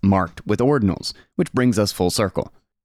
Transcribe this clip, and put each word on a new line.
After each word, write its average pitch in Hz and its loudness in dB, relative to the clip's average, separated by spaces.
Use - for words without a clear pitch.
marked 95 0
with 104 0
ordinals, 120 0
which - -2
brings 123 2
us 104 2
full 90 0
circle. - -4